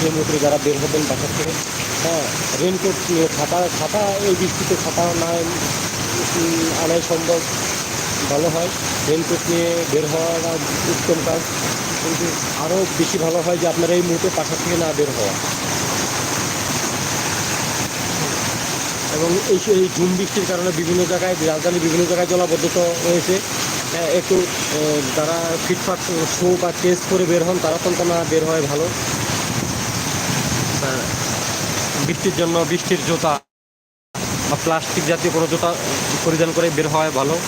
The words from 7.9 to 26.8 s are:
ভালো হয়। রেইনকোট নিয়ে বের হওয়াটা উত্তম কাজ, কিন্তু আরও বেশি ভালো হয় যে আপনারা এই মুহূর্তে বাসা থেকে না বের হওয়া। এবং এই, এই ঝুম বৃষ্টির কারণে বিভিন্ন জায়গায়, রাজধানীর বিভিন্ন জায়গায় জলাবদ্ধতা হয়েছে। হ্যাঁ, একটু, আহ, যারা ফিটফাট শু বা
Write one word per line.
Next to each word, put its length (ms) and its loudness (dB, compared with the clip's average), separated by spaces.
ভালো 200 2
হয়। 200 0
রেইনকোট 320 2
নিয়ে 420 2
বের 160 2
হওয়াটা 440 0
উত্তম 340 2
কাজ, 160 0
কিন্তু 220 -2
আরও 220 2
বেশি 180 2
ভালো 240 2
হয় 160 2
যে 100 2
আপনারা 260 2
এই 80 4
মুহূর্তে 340 2
বাসা 280 -2
থেকে 140 0
না 100 2
বের 200 2
হওয়া। 160 0
এবং 220 2
এই, 180 6
এই 300 4
ঝুম 200 2
বৃষ্টির 300 0
কারণে 240 0
বিভিন্ন 340 2
জায়গায়, 300 0
রাজধানীর 340 2
বিভিন্ন 240 2
জায়গায় 220 2
জলাবদ্ধতা 520 2
হয়েছে। 600 2
হ্যাঁ, 180 0
একটু, 260 2
আহ, 120 4
যারা 420 0
ফিটফাট 320 0
শু 220 4
বা 100 0